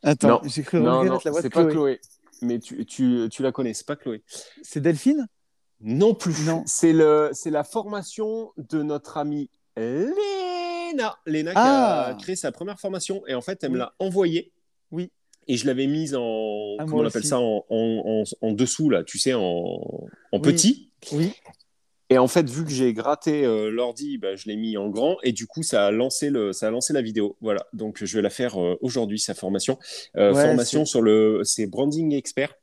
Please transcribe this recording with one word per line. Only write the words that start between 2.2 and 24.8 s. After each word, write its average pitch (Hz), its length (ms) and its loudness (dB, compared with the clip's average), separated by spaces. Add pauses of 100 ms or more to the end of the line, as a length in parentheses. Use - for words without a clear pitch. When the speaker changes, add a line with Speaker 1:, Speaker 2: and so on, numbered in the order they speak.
Speaker 2:
Mais 120 160 0
tu, 117 260 -10
tu, 123 460 0
tu - 100 -8
la 131 100 0
connais, 120 220 -4
c'est - 140 -12
pas 147 80 -4
Chloé. 113 260 -8 (400)
Speaker 1:
C'est - 200 -8
Delphine ? 226 460 2 (540)
Speaker 2:
Non 147 320 4
plus. 160 320 -2
Speaker 1:
Non. 165 220 0
Speaker 2:
C'est 165 260 4
le, 151 400 6
c'est - 160 -8
la 151 140 0
formation 214 920 -6
de 151 260 -4
notre 147 340 -6
amie 147 320 -4 (260)
Léna. 349 1500 -4
Léna 156 260 -4
qui 190 80 0
Speaker 1:
Ah. 233 500 4
Speaker 2:
a 127 40 -8
créé 180 220 -8
sa 147 160 -6
première 190 280 -10
formation. 190 480 -8
Et 135 60 -6
en 123 80 -4
fait, 185 220 -10
elle 135 80 -4
me 127 40 -2
Speaker 1:
Oui. 127 40 -2
Speaker 2:
l'a - 200 -8
envoyée. 180 520 0 (400)
Speaker 1:
Oui. 175 200 -8 (380)
Speaker 2:
Et 123 80 2
je 123 100 -2
l'avais 135 200 0
mise 147 280 -2
en, 110 640 -4
Speaker 1:
Ah, 151 60 -6
Speaker 2:
comment 156 120 -2
Speaker 1:
moi 147 60 2
Speaker 2:
on - 40 2
appelle 113 120 -2
Speaker 1:
aussi. 101 80 -4
Speaker 2:
ça, 127 120 0
en, 110 300 0
en, 113 540 0 (180)
en, 110 60 -2
en 110 60 2
dessous, 127 360 0
là, 90 140 2
tu - 140 -10
sais, 131 160 0
en, 117 100 0
en 87 640 -6 (240)
Speaker 1:
Oui. - 100 0
Speaker 2:
petit. 170 500 2 (200)
Speaker 1:
Oui. 160 220 0 (760)
Speaker 2:
Et 131 80 8
en 127 120 6
fait, 160 200 2
vu 143 140 -6
que 151 60 -6
j'ai 127 240 2
gratté, 143 500 0
euh, 107 260 0
l'ordi, 120 480 -4
bah, 98 200 -6
je 98 100 -18
l'ai 107 80 -6
mis 110 220 -4
en 101 100 -4